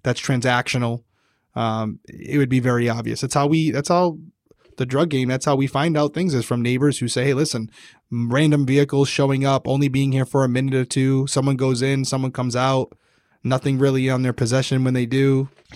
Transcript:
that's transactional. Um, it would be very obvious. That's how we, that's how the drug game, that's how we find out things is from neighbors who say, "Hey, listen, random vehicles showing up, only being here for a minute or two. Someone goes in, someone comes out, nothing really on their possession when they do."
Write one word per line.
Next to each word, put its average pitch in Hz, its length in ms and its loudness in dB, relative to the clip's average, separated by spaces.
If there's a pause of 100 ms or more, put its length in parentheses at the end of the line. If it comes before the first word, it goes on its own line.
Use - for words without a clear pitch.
that's 123 160 -2
transactional. 123 840 0 (540)
Um, 110 520 -4
it - 280 -8
would 139 120 2
be 131 100 2
very 120 300 0
obvious. 113 320 -4
That's 135 140 -4
how 143 120 2
we, 156 240 2
that's 135 180 -2
how 175 300 0 (580)
the 131 80 -2
drug 139 240 0
game, 131 200 0
that's 131 160 -2
how 147 100 2
we 135 140 2
find 151 280 0
out 147 160 0
things 170 220 -2
is 120 100 0
from 120 180 -2
neighbors 127 360 0
who 123 80 -4
say, 123 200 -2
"Hey, 143 60 2
listen, 127 380 -2 (400)
random 135 560 2
vehicles 139 420 2
showing 135 380 0
up, 135 220 0
only 139 180 2
being 135 240 0
here 131 140 0
for 139 180 0
a 131 60 2
minute 131 260 0
or 131 100 0
two. 135 440 0
Someone 139 260 0
goes 127 260 0
in, 135 240 0
someone 131 280 -4
comes 123 240 -4
out, 131 420 -2 (460)
nothing 131 340 0
really 131 320 2
on 131 120 0
their 127 100 0
possession 131 500 0
when 127 120 0
they 123 120 0
do." 135 420 2 (280)